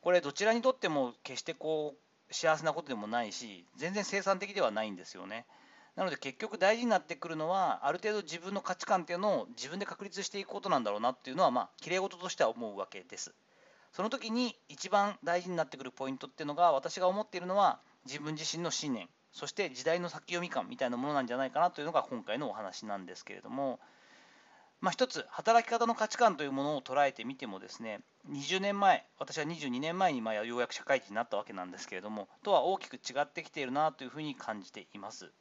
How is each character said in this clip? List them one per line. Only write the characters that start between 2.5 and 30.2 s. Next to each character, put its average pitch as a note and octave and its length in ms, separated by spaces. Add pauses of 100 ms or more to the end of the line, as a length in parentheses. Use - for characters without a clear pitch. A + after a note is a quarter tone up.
せ D3+ 80
な D3+ 80
こ E3 80
と C#3+ 80
で C3 40
も G#2 140
な A#2 160
い G#2 80
し、 G2 340 (120)
全 F3 160
然 G#3 100
生 G3 180
産 G3 160
的 G3 160
で G3 60
は C3 100
な G#2+ 140
い G#2+ 80
ん F#2 60
で F2+ 80
す - 100
よ F#2 120
ね。 A2+ 180 (500)
な F3+ 80
の F#3 60
で、 C#3 80
結 C3+ 220
局 G#3 180
大 G3 200
事 A#3+ 60
に A#3+ 60
な G3 100
っ - 40
て E3+ 120
く E3+ 140
る D#3+ 80
の D#3 120
は、 F3 380
あ D3 40
る - 80
程 G#3+ 140
度 G#3 80
自 D#3+ 160
分 F#3 160
の G3+ 60
価 F#3 160
値 - 100
観 F#3 180
っ - 20
て F3 80
い - 20
う F3 40
の F#3+ 240
を - 20 (100)
自 C3 140
分 F3+ 100
で G3+ 60
確 F#3+ 180
立 G3+ 200
し - 60
て G3+ 100
い G3 40
く - 60
こ G3+ 100
と G3 80
な E3 100
ん B2 60
だ G#2 80
ろ G#2 60
う - 20
な B2 140
っ - 40
て - 120
い C3 40
う C#3+ 40
の F#3 60
は、 C#3+ 80
ま B2 100
あ、 - 160
綺 D#3 140
麗 F#3 80
事 F#3+ 180
と F3+ 100
し E3 80
て - 80
は A2+ 60
思 A#2 200
う G2 80
わ F#2+ 140
け G2 140
で - 120
す。 - 160 (600)
そ F#3 100
の A3 60
時 A#3+ 200
に A#3 380
一 D3+ 220
番 G3+ 340
大 E3+ 180
事 F3+ 80
に F3+ 60
な E3 80
っ C#3 40
て C3 100
く C3 80
る B2 60
ポ C3+ 180
イ - 20
ン C3 60
ト C#3 100
っ - 20
て - 140
い - 20
う - 20
の D3 80
が、 E3+ 180
私 E3 260
が F3+ 80
思 G3 140
っ G#3+ 40
て - 120
い - 20
る F3 80
の F#3 80
は、 F3+ 240 (260)
自 C#3 140
分 D3+ 160
自 D#3+ 220
身 E3+ 40
の E3 100
信 D3 220
念、 F#2+ 140 (240)
そ - 140
し C#3 60
て F#3 180
時 B2+ 160
代 E3 140
の F3 100
先 D#3+ 240
読 F3 80
み F3 80
感 A2+ 180
み B2 80
た B2+ 120
い - 20
な B2 80
も C3+ 120
の D3+ 40
な C#3 80
ん B2 60
じ A#2+ 60
ゃ B2 40
な C3+ 80
い B2+ 60
か D3 80
な F3 100
と D#3 120
い - 20
う - 20
の E3+ 60
が C#3+ 100
今 A2+ 220
回 A2 160
の C#3+ 100
お F#2+ 40
話 G#2 340
な G2+ 100
ん F#2+ 80
で F#2 100
す - 80
け G2 120
れ F#2+ 60
ど A2 100
も、 C3 280 (1000)
ま F#3 80
あ、 - 20
一 B3+ 140
つ - 240
働 A#3 360
き - 40
方 A#3 160
の A3+ 80
価 G#3+ 140
値 - 100
観 A3 180
と D3 80
い C#3+ 40
う C#3 40
も C3+ 120
の D3 140
を B2+ 40
捉 C#3 240
え C3+ 60
て - 140
み C3 100
て C3 100
も F#2+ 140
で G2 100
す - 100
ね、 A2 220 (240)
二 C#3+ 160
十 E3+ 180
年 G3+ 200
前、 F#3+ 260 (140)
私 C#3+ 180
は D#3 60
二 E3 140
十 D3 100
二 B2 120
年 E3 200
前 F3+ 140
に、 B2 80